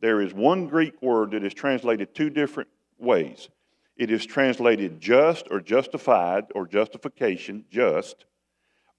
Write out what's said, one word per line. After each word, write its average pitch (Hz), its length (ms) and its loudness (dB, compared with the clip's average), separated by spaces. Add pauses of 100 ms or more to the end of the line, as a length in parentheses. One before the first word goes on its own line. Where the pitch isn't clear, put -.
there 110 200 2
is 92 140 -4
one 160 320 2
Greek 156 340 -2
word 113 300 0
that 104 120 -4
is 98 120 -4
translated 120 600 -2
two 151 140 -2
different 147 400 -4 (300)
ways. 98 500 0 (480)
It 113 140 -4
is 110 160 -2
translated 117 720 0
just 135 500 4
or 98 120 -4
justified 107 840 0 (100)
or 95 120 -6
justification, 107 1040 -4
just, 101 560 -2 (720)